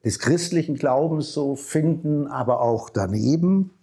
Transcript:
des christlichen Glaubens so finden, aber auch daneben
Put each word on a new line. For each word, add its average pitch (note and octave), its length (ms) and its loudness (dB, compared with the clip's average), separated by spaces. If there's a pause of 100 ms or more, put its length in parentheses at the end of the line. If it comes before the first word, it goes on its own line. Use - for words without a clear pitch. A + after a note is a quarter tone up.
des A2+ 160 -2
christlichen E3 560 0
Glaubens D3 560 0
so C#3 240 -2
finden, D3+ 720 -2
aber B2+ 340 0
auch A#2 280 0
daneben D3 800 2 (120)